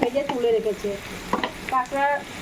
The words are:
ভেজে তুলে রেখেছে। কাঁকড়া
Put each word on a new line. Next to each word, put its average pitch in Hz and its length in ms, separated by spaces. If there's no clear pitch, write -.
ভেজে 262 200
তুলে 240 260
রেখেছে। 208 320
কাঁকড়া 262 340